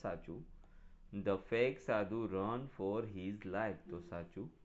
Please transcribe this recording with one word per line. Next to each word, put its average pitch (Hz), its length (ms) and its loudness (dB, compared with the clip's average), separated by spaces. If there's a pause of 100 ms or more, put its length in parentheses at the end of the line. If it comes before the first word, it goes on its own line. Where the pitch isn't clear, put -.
સાચું. 85 400 -4 (880)
The 98 80 6 (140)
fake 123 300 6
sadhu 107 400 2 (140)
run 113 340 2 (100)
for 98 200 2 (180)
his 98 400 -4
life. 101 240 0 (100)
તો 87 120 -6 (100)
સાચું. 87 340 -6 (200)